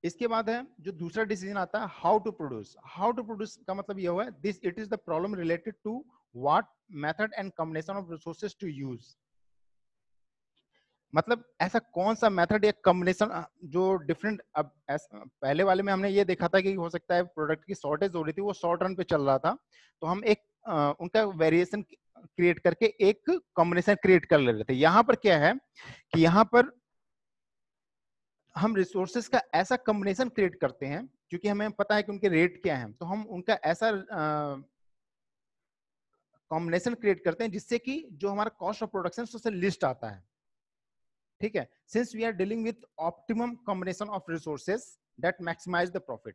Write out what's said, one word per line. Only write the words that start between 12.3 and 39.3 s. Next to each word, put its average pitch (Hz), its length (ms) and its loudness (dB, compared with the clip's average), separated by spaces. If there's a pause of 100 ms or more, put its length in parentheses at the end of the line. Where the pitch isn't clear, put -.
या 208 60 6
कॉम्बिनेशन, 185 580 2
अ, 170 200 -8 (160)
जो 185 320 0
डिफरेंट, 180 460 -4 (120)
अब 147 200 -4 (140)
ऐस-, 147 260 -4
पहले 135 480 -2
वाले 190 200 4
में 202 100 0
हमने 190 160 0
ये 196 160 4
देखा 180 240 -2
था 190 120 4
कि 196 120 0
हो 170 180 -4
सकता 175 240 -4
है 175 80 4
प्रोडक्ट 156 420 -4
की 196 100 -8
शॉर्टेज 165 400 -2
हो 170 80 -4
रही 156 100 -4
थी, 175 80 -8
वो 202 120 -4
शॉर्ट 170 300 -2
रन 185 120 -2
पे 175 100 -4
चल 156 180 0
रहा 135 160 2
था, 175 160 0 (460)
तो 160 60 -6
हम 190 180 -4
एक, 208 140 4 (280)
अ, 147 340 0
उनका 214 240 0
वेरिएशन 175 580 2 (360)
क्रिएट 175 400 0
करके 180 280 2
एक 214 560 2 (120)
कॉम्बिनेशन 175 400 4
क्रिएट 185 300 6
कर 156 140 6
ले 127 140 4
रहे 107 120 -2
थे। - 80 -2
यहाँ 160 300 6
पर 240 120 6
क्या 185 240 4
है 165 160 4 (600)
कि 165 60 4
यहाँ 170 240 8
पर 247 360 4 (1800)
हम 208 200 0
रिसोर्सेज 185 520 -2
का 240 140 2 (120)
ऐसा 190 220 2
कॉम्बिनेशन 208 520 -2
क्रिएट 196 320 -2
करते 135 260 -4
हैं, 165 220 -8 (200)
क्योंकि 175 200 -4
हमें 208 220 -2
पता 202 240 -2
है 208 80 2
कि 208 100 -6
उनके 202 160 0
रेट 175 340 2
क्या 160 140 -2
हैं, 113 160 -8
तो 170 140 -14
हम 208 200 -6
उनका 196 280 -2
ऐसा, 220 340 0
अ, 151 720 -4 (1900)
कॉम्बिनेशन 170 440 -2
क्रिएट 202 300 -2
करते 180 200 -2
हैं 226 60 -4
जिससे 180 280 -6
कि 277 340 -8
जो 160 160 -6
हमारा 208 220 -2 (120)
cost 208 200 -6
of 220 60 -8
production 190 380 -6
सबसे 226 240 -8